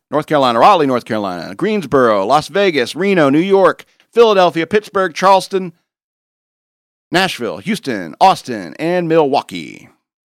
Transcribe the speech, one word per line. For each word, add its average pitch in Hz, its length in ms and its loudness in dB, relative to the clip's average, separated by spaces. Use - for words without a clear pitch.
North 147 160 -4
Carolina, 131 320 2
Raleigh, 165 280 4
North 123 180 -2
Carolina, 92 500 -8
Greensboro, 131 720 0
Las 143 220 0
Vegas, 147 480 -2
Reno, 175 320 2
New 139 100 2
York, 190 460 2
Philadelphia, 185 540 2
Pittsburgh, 196 480 -4
Charleston, 185 580 0
Nashville, 123 460 -4
Houston, 110 640 -8
Austin, 120 580 0
and 170 300 -4
Milwaukee. 131 800 -2